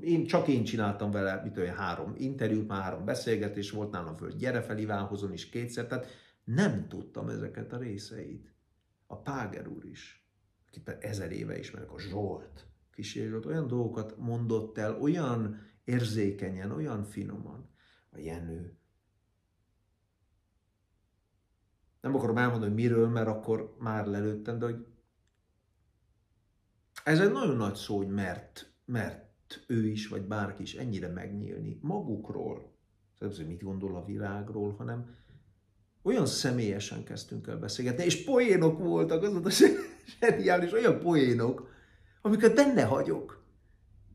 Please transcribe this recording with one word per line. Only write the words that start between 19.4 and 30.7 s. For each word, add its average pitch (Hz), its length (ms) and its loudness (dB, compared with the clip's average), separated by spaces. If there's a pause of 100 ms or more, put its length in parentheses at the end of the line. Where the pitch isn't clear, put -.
Nem 135 140 -2
akarom 117 220 2
elmondani, 117 340 2
hogy 110 100 2
miről, 117 260 6
mert 113 200 2
akkor 110 520 -2
már 110 260 -2
lelőttem, 107 540 -2
de 120 60 -2
hogy 117 200 -6 (2250)
ez 156 160 6
egy 202 120 8
nagyon 233 240 2
nagy 104 200 0
szó, 104 220 -4
hogy 98 100 0
mert, 98 640 -6 (120)
mert - 840 -8
ő 110 200 2
is, 107 200 -4
vagy 98 140 -6
bárki 101 400 -4
is - 120 -8